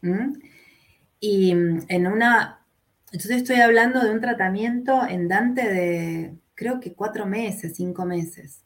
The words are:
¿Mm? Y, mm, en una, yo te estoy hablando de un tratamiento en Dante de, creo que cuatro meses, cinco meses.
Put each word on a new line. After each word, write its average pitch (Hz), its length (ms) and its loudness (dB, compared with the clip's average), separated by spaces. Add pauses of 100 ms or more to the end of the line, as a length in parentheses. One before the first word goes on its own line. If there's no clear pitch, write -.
¿Mm? 208 300 -2 (880)
Y, 196 340 2
mm, 170 340 0
en 180 180 0
una, 220 600 2 (460)
yo 190 160 -8
te 247 80 0
estoy 247 240 0
hablando 233 400 6
de 226 120 2
un 220 80 0
tratamiento 240 880 0
en 175 220 -2
Dante 240 400 0
de, 170 680 -2 (160)
creo 247 260 -6
que 175 140 -14
cuatro 214 320 -6
meses, 190 500 -6
cinco 180 300 -6
meses. 175 600 -8